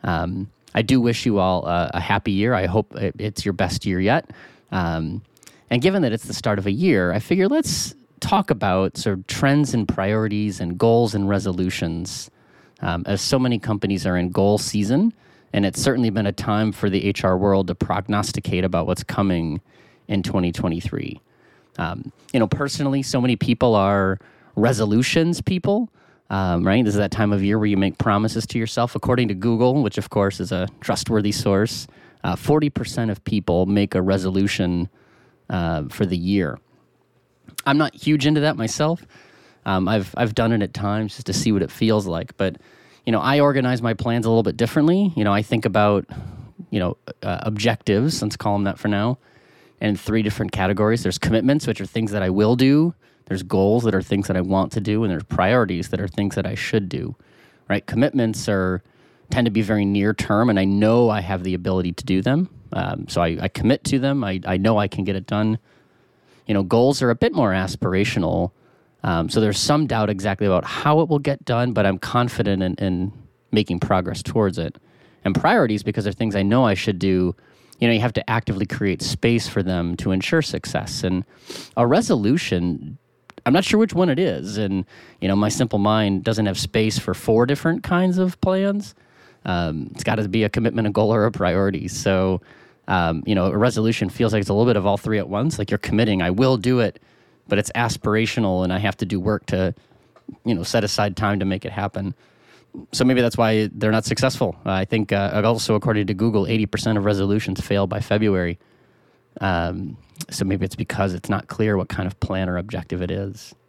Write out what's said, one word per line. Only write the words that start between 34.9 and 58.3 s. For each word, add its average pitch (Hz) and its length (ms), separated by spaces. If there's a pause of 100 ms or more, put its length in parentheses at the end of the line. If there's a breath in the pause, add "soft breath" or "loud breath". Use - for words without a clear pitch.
uh, 82 400
for - 180
the 90 100
year. 90 400 (1120)
I'm 139 100
not 151 180
huge 147 300
into 151 160
that 147 160
myself. 151 480 (600 loud breath)
Um, 92 220
I've, 101 300
I've 113 180
done 113 160
it 113 100
at 104 120
times 101 420
just - 120
to 95 60
see 110 180
what 98 120
it - 80
feels 107 340
like. 85 320
But, 92 200 (480 soft breath)
you 120 60
know, 110 80
I 139 200
organize 131 420
my 117 140
plans 117 300
a 113 40
little 113 140
bit 98 120
differently. 170 600
You 107 80
know, 101 100
I 104 80
think 110 240
about, 104 400 (640 loud breath)
you 208 100
know, - 180 (260)
uh, 90 180
objectives, 113 800
let's 107 140
call 104 200
'em 101 100
that 98 120
for - 100
now, 104 300 (640 soft breath)
in 107 140
three 110 260
different 101 300
categories. 104 500
There's 92 160
commitments, 135 480
which 110 160
are 95 60
things 113 240
that 104 100
I 95 80
will 107 260
do. 143 380 (320 soft breath)
There's 92 160
goals 98 440
that 104 100
are 95 80
things 98 240
that 92 100
I 90 40
want 95 320
to - 80
do, 107 220
and 101 80
there's 82 120
priorities 95 680
that - 100
are 101 80
things 101 280
that 98 100
I 101 80
should 104 340
do, - 280 (520 soft breath)
right? 98 200
Commitments 117 600